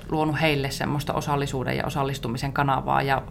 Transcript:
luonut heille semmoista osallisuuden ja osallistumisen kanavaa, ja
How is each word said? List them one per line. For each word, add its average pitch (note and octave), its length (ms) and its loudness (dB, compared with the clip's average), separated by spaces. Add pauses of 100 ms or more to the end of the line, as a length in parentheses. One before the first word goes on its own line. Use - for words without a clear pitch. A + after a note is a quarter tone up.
luonut D#3 320 2
heille C#3 300 2
semmoista D3 420 -2
osallisuuden C#3 640 -2
ja - 80 -2
osallistumisen C3+ 680 -2
kanavaa, C3+ 480 2
ja C3+ 300 2